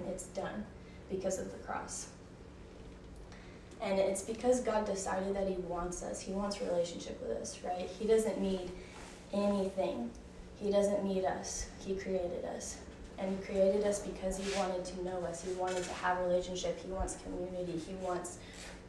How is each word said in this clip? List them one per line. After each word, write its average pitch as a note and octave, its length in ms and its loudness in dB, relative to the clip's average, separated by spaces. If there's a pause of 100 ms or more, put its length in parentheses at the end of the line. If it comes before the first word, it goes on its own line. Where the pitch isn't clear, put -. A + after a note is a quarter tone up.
it's - 160 -4
done - 400 -4 (440)
because F#3 300 2
of - 120 -4
the - 80 -10
cross. - 480 -6 (1700)
And G3 160 4
it's G3 260 4
because B3 360 4
God G#3+ 260 4
decided G3 500 2
that G3 120 2
he F3 80 2
wants F3 480 -2
us. - 160 -4
He F#3+ 140 -4
wants G3+ 280 0
relationship F3 600 0
with A2+ 160 -2
us, - 260 -6
right? F3+ 260 -2 (100)
He G#3 80 0
doesn't G#3+ 320 6
need F#3+ 300 2 (640)
anything. G3+ 760 2 (480)
He G3+ 120 0
doesn't G3+ 340 6
need F#3 220 2
us. - 420 -2 (160)
He F#3+ 120 0
created F3+ 500 0
us. - 320 -6 (400)
And F#3+ 180 0
he - 80 -4
created G3 400 8
us G3+ 160 4
because F#3 380 -2
he G3 200 0
wanted F#3 280 2
to F#3 180 -4
know F3+ 220 -2
us. E3+ 180 -4
He F#3 100 -4
wanted F3+ 300 0
to - 100 -4
have F3+ 260 2
a F3+ 40 2
relationship. F3+ 560 2
He F#3 120 -8
wants F#3 320 -2
community. F3+ 560 -2
He F#3+ 160 -6
wants F3+ 420 -2 (520)